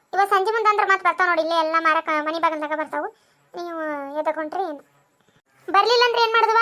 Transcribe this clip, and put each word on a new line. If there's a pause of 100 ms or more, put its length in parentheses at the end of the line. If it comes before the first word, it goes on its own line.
(140)
ಇವ (100)
ಸಂಜೆ
ಮುಂದೆ
ಅಂದ್ರೆ
ಮತ್ತೆ
ಬರ್ತಾವ
ನೋಡಿ,
ಇಲ್ಲೇ
ಎಲ್ಲ
ಮಾರಕ (120)
ಮನೆ
ಬಾಗಿಲ್ದಾಗ
ಬರ್ತಾವು. (480)
ನೀವು (380)
ಎದಕ್
ಹೊಂಟ್ರಿ
ಏನು? (920)
ಬರ್ಲಿಲ್ಲ
ಅಂದ್ರೆ
ಏನ್
ಮಾಡುದವ?